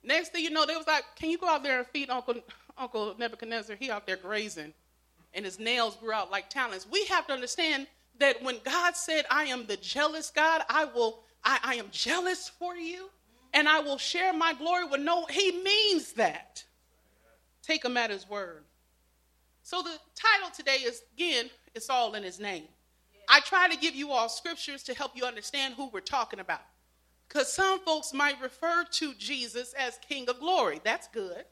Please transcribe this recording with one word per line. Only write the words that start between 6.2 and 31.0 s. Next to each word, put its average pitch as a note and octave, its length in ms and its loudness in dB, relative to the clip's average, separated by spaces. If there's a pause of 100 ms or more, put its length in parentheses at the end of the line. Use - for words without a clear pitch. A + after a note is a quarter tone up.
like - 180 -4
talons." G#3 380 -4
We F#4+ 160 0
have F4 240 0
to C#4+ 40 -2
understand C#4 540 -2 (300)
that C4+ 260 4
when B3+ 220 -2
God F4 320 2
said, D#4 340 0
"I D4 140 4
am B3+ 220 -4
the G3+ 100 -4
jealous D4+ 540 -2
God, D#4+ 380 4
I D4+ 180 2
will, A#3 380 0 (200)
I, B3+ 180 4
I B3 140 0
am G3+ 160 -8
jealous F4+ 560 0
for F4 280 -6
you, F4+ 340 -10 (420)
and D4 160 6
I D#4 100 6
will C#4+ 200 0
share F4+ 340 0
my E4 220 2
glory E4+ 320 0
with C#4 160 -2
no," E4 240 2
he F4+ 260 2 (100)
means G4+ 520 2
that. F3 500 -2 (1000)
Take D#4 220 0
him B3 120 0
at A#3 140 0
his F#3+ 180 -8
word. F3 360 -8 (1000)
So F4+ 160 -4
the E4 160 -8 (200)
title G4+ 340 4
today C4+ 280 0
is, A#3+ 240 -4 (120)
again, B3+ 340 0 (240)
"It's A3+ 160 -12
all A#3 280 2
in G#3 80 -8
his F3+ 160 -10
name." F3+ 260 -6 (600)
I C#4 100 12
try F4+ 300 6
to D#4+ 80 2
give D#4 180 0
you C#4+ 160 -6
all A#3 180 2
scriptures C#4+ 540 -8
to B3+ 120 -8
help C4 220 -6
you B3 80 -2
understand B3 500 -4
who C4+ 120 -6
we're G#3+ 140 -8
talking A3+ 400 -2
about. E3+ 240 -6 (640)
'Cause C4+ 240 0
some F#4+ 320 4
folks D#4 280 0
might C#4 280 2
refer E4+ 440 -2
to D4+ 300 -4
Jesus B3 600 -6
as B3+ 240 -4
King C4+ 300 -6
of B3 120 -2
Glory. C4 420 2
That's B3+ 240 -2